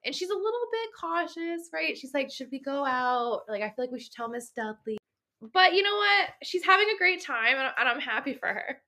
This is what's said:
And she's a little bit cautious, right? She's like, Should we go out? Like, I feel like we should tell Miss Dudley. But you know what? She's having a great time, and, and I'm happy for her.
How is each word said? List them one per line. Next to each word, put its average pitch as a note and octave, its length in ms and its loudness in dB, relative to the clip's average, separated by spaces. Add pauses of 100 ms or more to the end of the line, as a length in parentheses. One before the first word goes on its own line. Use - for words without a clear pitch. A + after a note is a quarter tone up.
And C4 100 -4
she's F4+ 160 -6
a G#4 40 -2
little A4 380 -2
bit A4+ 180 -4 (100)
cautious, E4+ 720 -4
right? D#4+ 240 -4
She's C4 160 -14
like, C4+ 180 -2
Should C4 200 -12
we C4+ 100 -8
go C#4 240 -4
out? B3 640 0
Like, G#3 140 -4
I G#3+ 60 -2
feel B3 160 -6
like B3+ 80 -4
we B3+ 80 -8
should - 120 -18
tell A#3 160 -8
Miss A#3+ 220 -8
Dudley. G#3+ 480 -6 (540)
But F#4 220 6
you F#4+ 80 4
know G4+ 140 2
what? G4+ 340 4 (140)
She's F4 200 -4
having F#4+ 240 8
a G#4+ 100 2
great F4+ 240 2
time, A#3+ 340 2
and, C4+ 220 0
and A#3+ 100 4
I'm A#3+ 120 2
happy A#3 340 -2
for - 140 -6
her. G3+ 400 -4